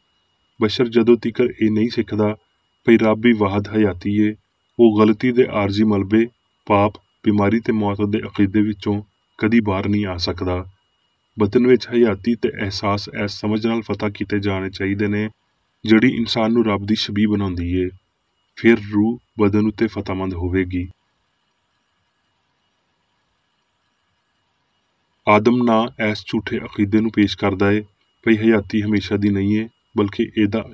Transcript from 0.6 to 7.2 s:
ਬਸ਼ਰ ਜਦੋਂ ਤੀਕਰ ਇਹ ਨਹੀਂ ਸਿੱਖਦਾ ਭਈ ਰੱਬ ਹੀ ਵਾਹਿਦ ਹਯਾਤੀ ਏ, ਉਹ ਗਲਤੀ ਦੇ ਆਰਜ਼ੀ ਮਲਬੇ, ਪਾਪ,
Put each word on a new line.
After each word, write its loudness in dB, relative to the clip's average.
ਬਸ਼ਰ 0
ਜਦੋਂ 4
ਤੀਕਰ -2
ਇਹ 2
ਨਹੀਂ 0
ਸਿੱਖਦਾ -2
ਭਈ 6
ਰੱਬ 0
ਹੀ 6
ਵਾਹਿਦ 0
ਹਯਾਤੀ -2
ਏ, 0
ਉਹ 6
ਗਲਤੀ 2
ਦੇ 2
ਆਰਜ਼ੀ 0
ਮਲਬੇ, 2
ਪਾਪ, 2